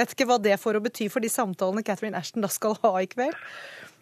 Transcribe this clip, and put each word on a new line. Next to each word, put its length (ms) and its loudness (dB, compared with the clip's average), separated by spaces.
vet 100 -8
ikke 140 2
hva 120 6
det 180 4
får 180 0
å 60 -2
bety 260 -2
for 100 -2
de 80 0
samtalene 560 0
Catherine 320 -4
Ashton 280 -4
da 40 2
skal 360 -2
ha 140 6
i 100 0
kveld. 220 -2